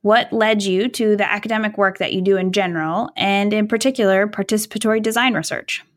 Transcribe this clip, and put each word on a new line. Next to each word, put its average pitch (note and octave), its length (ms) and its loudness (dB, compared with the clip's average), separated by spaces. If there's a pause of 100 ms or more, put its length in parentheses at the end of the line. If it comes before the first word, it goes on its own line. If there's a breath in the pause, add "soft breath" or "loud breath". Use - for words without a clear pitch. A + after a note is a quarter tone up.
What G#3+ 320 2
led A3 280 2
you G3 280 0
to G#3+ 260 2
the G3+ 160 -2
academic G#3+ 460 -4
work F#3+ 220 0
that - 120 -4
you F#3 100 -2
do G3 140 4
in F#3 160 0
general, F3 640 -2
and G3 380 0
in G#3+ 160 0
particular, G#3+ 580 2
participatory G#3+ 720 -2
design A3+ 340 0
research? - 500 -6 (120)